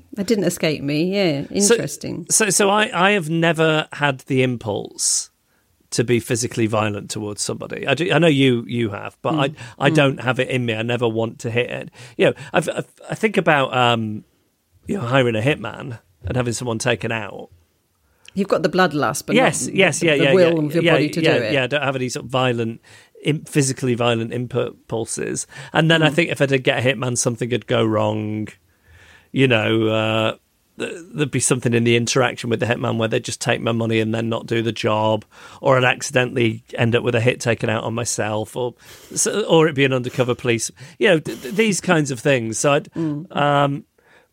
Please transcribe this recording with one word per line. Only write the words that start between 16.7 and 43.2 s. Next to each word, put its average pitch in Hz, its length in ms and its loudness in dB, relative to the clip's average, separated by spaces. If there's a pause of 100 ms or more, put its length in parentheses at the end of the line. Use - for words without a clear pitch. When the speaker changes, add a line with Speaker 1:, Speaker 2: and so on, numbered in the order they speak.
Speaker 2:
taken 117 320 -2
out. 104 380 -10 (840)
Speaker 1:
You've 190 140 -4
got - 160 0
the 170 60 0
bloodlust, 147 560 0
but 196 100 -2
Speaker 2:
Yes, 208 320 2
Speaker 1:
not - 80 -8
Speaker 2:
yes, 180 240 2
Speaker 1:
the, 170 60 0
Speaker 2:
yeah, 151 120 4
Speaker 1:
the 139 60 4
Speaker 2:
yeah, 139 100 4
Speaker 1:
will 170 280 6
Speaker 2:
yeah, 151 60 0
Speaker 1:
of 147 80 -6
your 170 80 2
Speaker 2:
yeah, 170 100 4
Speaker 1:
body 147 160 2
to 165 120 -4
Speaker 2:
yeah, 143 160 4
Speaker 1:
do 117 60 0
it. 107 100 0
Speaker 2:
yeah, 135 120 2
I - 20 -6
don't 143 160 -2
have 135 140 -2
any 127 100 -2
sort 123 180 -8
of 120 60 -10
violent, 120 480 0 (460)
im-, 156 180 -2
physically 131 500 0
violent 117 380 0
impulses. 120 1120 -6 (280)
And 160 180 2
then 165 100 4
I 156 80 4
Speaker 1:
Mm. 135 40 -2
Speaker 2:
think 165 180 0
if 143 100 -4
I 143 40 6
did 135 180 0
get 139 160 2
a - 20 -2
hitman, 127 360 0
something 120 320 -2
could 117 180 -4
go 117 160 2
wrong. 107 640 -2 (840)
You 135 160 4
know, 110 400 2
uh, 110 460 0 (440)
th-, - 160 -6 (180)
there'd 147 160 -2
be 127 120 -2
something 127 320 0
in 117 100 2
the 117 140 4
interaction 117 520 0
with 113 120 0
the 110 60 0
hitman 117 300 -2
where 113 120 0
they'd 120 160 0
just - 160 -10
take 120 180 0
my 113 140 -2
money 113 260 0
and 110 160 0
then 113 140 -4
not 113 180 -4
do 117 140 0
the 113 100 0
job, 110 540 0 (340)
or 135 180 4
I'd 123 60 2
accidentally 123 800 0 (120)
end 120 200 2
up 113 80 2
with 120 120 0
a 113 60 2
hit 123 200 2
taken 113 280 -2
out 110 140 -2
on 117 100 -6
myself, 107 640 -4
or, 123 200 -4 (380)
so, - 300 -2
or 165 220 6
it'd 160 100 -2
be 135 80 2
an 135 80 4
undercover 123 440 0
police. 117 360 -2 (280)
You 226 100 4
know, 165 100 4
th-, - 220 -8
th-, - 140 -8
these 208 260 2
kinds 156 300 2
of 123 100 -6
things. 117 380 0
So 147 160 2
I'd, 151 180 -2
Speaker 1:
Mm. 160 420 -6